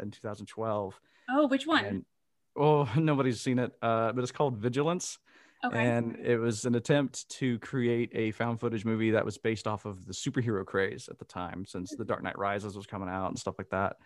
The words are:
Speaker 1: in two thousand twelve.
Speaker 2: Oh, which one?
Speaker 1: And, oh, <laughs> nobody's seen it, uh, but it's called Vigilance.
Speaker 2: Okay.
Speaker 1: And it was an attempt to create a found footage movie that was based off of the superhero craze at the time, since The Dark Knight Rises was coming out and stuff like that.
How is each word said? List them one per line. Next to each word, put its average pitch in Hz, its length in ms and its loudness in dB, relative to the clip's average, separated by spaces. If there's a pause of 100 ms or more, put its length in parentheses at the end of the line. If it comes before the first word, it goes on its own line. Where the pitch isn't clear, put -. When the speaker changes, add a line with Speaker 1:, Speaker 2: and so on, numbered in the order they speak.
Speaker 1:
in 104 100 -6
two - 100 -14
thousand 104 260 -8
twelve. 104 540 -4 (300)
Speaker 2:
Oh, 285 180 4
which 269 180 0
one? 294 180 2
Speaker 1:
And, 196 200 -4 (520)
oh, 143 380 6
<laughs> 139 40 4
nobody's 135 420 4
seen 127 180 2
it, 123 140 0 (100)
uh, 113 300 2
but 123 100 0
it's 123 100 -4
called 135 260 0
Vigilance. 139 600 -2 (460)
Speaker 2:
Okay. 247 180 0
Speaker 1:
And 117 420 2
it 120 140 4
was 113 280 0
an 120 100 2
attempt 143 540 0
to 123 280 0
create 120 560 0
a 110 160 0
found 117 300 -2
footage 110 240 -2
movie 110 260 2
that 107 140 4
was 104 140 -4
based 113 280 -2
off 107 200 -2
of 95 200 -10
the 98 80 -10
superhero 113 500 0
craze 98 440 0
at - 100 -16
the - 80 -16
time, 87 400 -8
since 92 300 -8
The 117 100 -6
Dark 104 160 -2
Knight - 160 -4
Rises 101 380 -2
was 101 100 -10
coming 95 220 -6
out 92 200 -2
and 85 100 -6
stuff - 200 -6
like 98 120 -10
that. 95 360 0